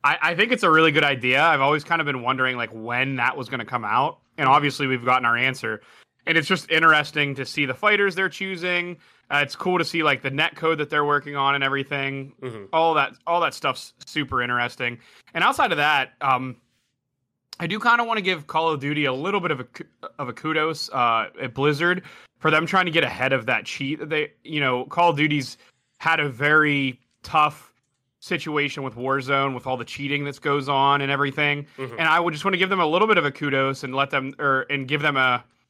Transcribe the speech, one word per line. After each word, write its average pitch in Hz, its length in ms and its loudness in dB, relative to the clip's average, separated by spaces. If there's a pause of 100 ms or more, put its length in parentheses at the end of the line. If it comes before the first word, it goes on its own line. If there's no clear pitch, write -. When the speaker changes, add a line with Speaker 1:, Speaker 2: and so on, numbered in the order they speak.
Speaker 1:
I, 147 180 2
I 165 140 0
think 226 160 0
it's 226 100 0
a 180 80 4
really 160 220 6
good 147 120 4
idea. 131 380 2
I've 156 200 4
always 147 220 2
kinda 165 200 -2
been 135 180 -4
wondering, 127 360 0
like, 117 140 -6
when 120 440 -4
that 123 200 0
was 120 140 -10
gonna 120 160 -6
come 120 180 -4
out, 123 360 0 (180)
and 139 100 2
obviously 143 380 2
we've 127 180 -2
gotten 127 220 2
our 117 100 4
answer. 120 460 -4 (460)
And 165 100 2
it's 151 100 0
just 185 220 -2
interesting 151 640 2
to 135 100 -8
see 143 220 -4
the 131 80 -4
fighters 202 400 2
they're 185 160 -2
choosing. 180 680 -6 (340)
Uh, 143 100 2
it's 139 140 -4
cool 180 240 0
to 165 40 2
see, 160 200 -2
like, 143 180 2
the 139 80 -4
net 151 260 -2
code 160 220 0
that 147 140 -6
they're 147 140 2
working 147 300 -2
on 139 200 0
and 139 80 0
everything. 139 760 -4
Speaker 2:
Mm-hmm. 110 320 -12
Speaker 1:
All 165 220 4
that, 147 200 2 (120)
all 170 160 0
that 147 140 -2
stuff's - 380 -6 (120)
super 131 380 -4
interesting. 120 560 -4 (340)
And 170 100 0
outside 247 280 2
of 151 80 0
that, 143 420 2
um, 131 360 0 (1000)
I 170 60 -4
do 202 140 -4
kinda 240 240 4
wanna 226 180 -2
give 180 240 -2
Call 165 240 0
of 151 100 0
Duty 147 260 -2
a 127 80 0
little 185 260 -2
bit 170 100 -2
of 131 120 -2
a - 20 -10
ku-, - 220 -16 (340)
of 127 100 -6
a 113 40 -10
kudos, 156 580 -2
uh, 117 380 2 (120)
at 123 140 -8
Blizzard 151 480 2 (340)
for 156 140 2
them 160 160 2
trying 185 180 2
to 170 60 -4
get 156 120 4
ahead 131 300 -2
of 117 140 -2
that 110 180 -2
cheat 143 320 -6
that 156 140 -10
they, 151 220 -4 (100)
you 151 160 -6
know, 131 260 0
Call 175 240 2
of 156 80 0
Duty's 147 400 0 (400)
had 165 220 0
a 147 100 -2
very 143 680 2 (240)
tough 151 480 0 (480)
situation 147 640 -4
with 123 140 -8
Warzone, 135 580 -2
with 123 140 -8
all 131 100 -2
the 117 80 -8
cheating 143 400 -6
that 139 160 -10
goes 143 260 0
on 139 340 4
and 139 100 0
everything. 143 560 0 (100)
Speaker 2:
Mm-hmm. 127 220 -10
Speaker 1:
And 160 100 0
I 165 100 4
would 170 140 0
just 147 100 -8
wanna 190 140 0
give 185 120 0
them 190 100 0
a 170 60 4
little 180 220 2
bit 202 120 4
of 147 60 0
a 139 60 0
kudos 135 520 -2
and 127 120 -8
let 139 140 0
them, 135 300 -2
or, 135 300 2
and 139 180 -4
give 147 160 -2
them 143 120 0
a, 127 280 2 (260)